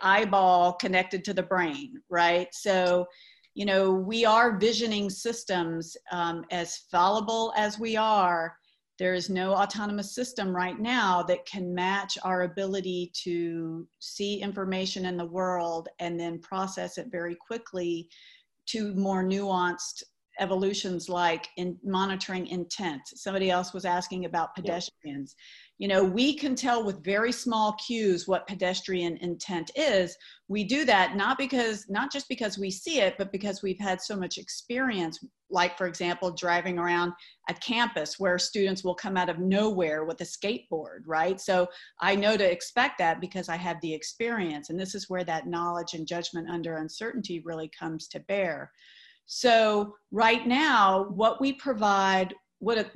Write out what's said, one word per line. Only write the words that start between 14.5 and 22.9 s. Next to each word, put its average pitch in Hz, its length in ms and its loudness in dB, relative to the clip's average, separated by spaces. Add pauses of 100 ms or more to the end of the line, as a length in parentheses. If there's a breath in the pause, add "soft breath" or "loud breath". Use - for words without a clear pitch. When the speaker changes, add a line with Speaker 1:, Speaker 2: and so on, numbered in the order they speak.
Speaker 1:
in 180 120 -4
the 175 80 -4
world 170 600 -2 (120)
and 170 200 -4
then 170 200 -6
process 185 580 -6
it 185 120 -10
very 175 260 -6
quickly 175 720 -6 (580 loud breath)
to 208 260 -4
more 190 300 0
nuanced 185 800 -2 (360)
evolutions 190 680 -2
like 170 480 0
in 180 260 -4
monitoring 190 640 -2
intent. 175 600 -6